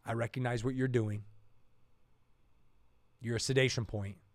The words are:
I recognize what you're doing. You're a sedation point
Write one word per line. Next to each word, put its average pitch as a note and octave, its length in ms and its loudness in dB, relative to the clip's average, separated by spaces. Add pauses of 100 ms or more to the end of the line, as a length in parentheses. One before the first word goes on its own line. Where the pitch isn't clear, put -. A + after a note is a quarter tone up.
I A#2 80 -2
recognize A#2 500 -2
what C3 100 0
you're C3 140 0
doing. G#2+ 340 0 (2000)
You're A#2 160 -4
a G#2+ 40 0
sedation C3 440 4
point G2+ 320 -6 (180)